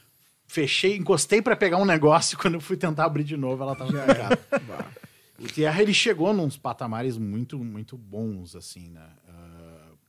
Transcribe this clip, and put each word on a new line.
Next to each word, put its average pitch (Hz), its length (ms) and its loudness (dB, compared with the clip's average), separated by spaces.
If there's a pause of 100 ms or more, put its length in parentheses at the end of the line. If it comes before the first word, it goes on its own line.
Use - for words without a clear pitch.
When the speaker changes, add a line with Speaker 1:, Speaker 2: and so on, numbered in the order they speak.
Speaker 1:
<laughs> - 400 -20
Speaker 2:
fechei, 175 480 0
encostei 190 460 2
pra 214 160 2
pegar 180 200 2
um 196 80 4
negócio, 156 520 4
<laughs> - 20 -10
quando 180 140 2
eu 170 80 -4
fui 185 160 -4
tentar 156 280 0
abrir 151 200 0
de 151 100 -6
novo, 131 280 -4
ela 135 120 -4
tava 131 160 -6
Speaker 3:
Já 139 140 -4
Speaker 2:
trancada. 233 340 2 (120)
Speaker 3:
era. 277 120 0
Bah. - 280 -12 (480)
Speaker 2:
O 117 80 -12
Terra, 151 340 0
ele 208 120 4
chegou 190 400 2
nos 170 220 0
patamares 120 640 -6
muito, 113 420 -6
muito 110 380 -12
bons, 101 580 -10
assim, 87 340 -18
né? 80 200 -20 (180)
Ah, 85 640 -20 (180)